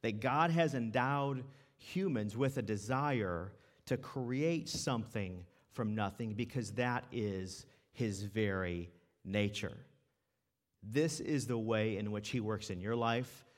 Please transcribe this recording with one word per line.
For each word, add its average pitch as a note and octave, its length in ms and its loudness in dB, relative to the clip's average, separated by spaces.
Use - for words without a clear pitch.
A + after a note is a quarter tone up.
that A2 180 0
God C#3+ 300 4
has E3 240 4
endowed C3 680 2
humans A#2 600 0
with C3 200 2
a B2+ 60 0
desire G#2 880 0
to B2+ 100 0
create C3+ 720 -2
something G2+ 760 -2
from G#2+ 220 0
nothing, G#2+ 400 -2
because A2 380 -4
that B2 400 0
is F#2+ 520 -4
his G#2 300 -2
very F#2+ 680 0
nature. G#2 520 0
This C#3+ 380 2
is C3+ 260 0
the A#2+ 100 0
way A2 400 2
in G#2 140 -2
which G#2 200 -4
he B2 100 0
works G#2+ 280 -2
in F2+ 120 -4
your A2 160 -2
life. A#2 500 0